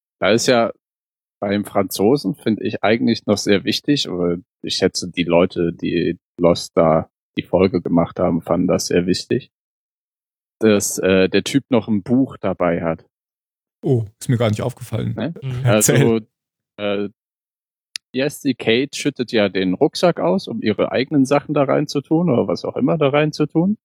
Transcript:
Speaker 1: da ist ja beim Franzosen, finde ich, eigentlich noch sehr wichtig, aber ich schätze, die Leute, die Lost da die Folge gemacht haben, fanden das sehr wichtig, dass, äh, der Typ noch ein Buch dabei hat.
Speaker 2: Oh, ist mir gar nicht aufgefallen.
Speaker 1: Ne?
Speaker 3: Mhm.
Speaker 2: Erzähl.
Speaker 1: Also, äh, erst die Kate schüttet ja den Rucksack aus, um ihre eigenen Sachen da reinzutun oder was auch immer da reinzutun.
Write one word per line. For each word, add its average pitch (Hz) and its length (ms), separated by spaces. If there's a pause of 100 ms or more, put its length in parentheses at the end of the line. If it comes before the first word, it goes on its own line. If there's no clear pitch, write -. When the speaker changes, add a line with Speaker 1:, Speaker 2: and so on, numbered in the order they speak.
(200)
Speaker 1:
da 95 100
ist 113 160
ja 117 260 (680)
beim 101 240
Franzosen, 104 720
finde 107 280
ich, 107 180
eigentlich 117 440
noch 104 120
sehr 98 260
wichtig, 143 440
aber 87 280 (260)
ich - 140
schätze, 90 340
die 87 140
Leute, 85 480
die 87 460 (220)
Lost 87 360
da 80 340 (260)
die - 60
Folge 95 400
gemacht 85 360
haben, 87 220
fanden 87 280
das 85 180
sehr 87 200
wichtig, - 440 (1120)
dass, 107 380
äh, 95 300
der 98 160
Typ - 260
noch 113 180
ein 104 140
Buch 127 360
dabei 87 440
hat. 82 220 (760)
Speaker 2:
Oh, 123 220 (140)
ist - 100
mir 123 100
gar 117 100
nicht 104 140
aufgefallen. 120 520
Speaker 1:
Ne? 147 280
Speaker 3:
Mhm. 127 220
Speaker 2:
Erzähl. 147 320
Speaker 1:
Also, 117 240 (580)
äh, 101 300 (1040)
erst 135 320
die 135 100
Kate 123 420
schüttet - 360
ja 101 180
den 92 240
Rucksack 160 440
aus, 190 300
um 110 140
ihre - 300
eigenen 135 340
Sachen 143 260
da 147 120
reinzutun 147 640
oder 101 180
was - 160
auch - 120
immer 160 200
da 143 140
reinzutun. 156 760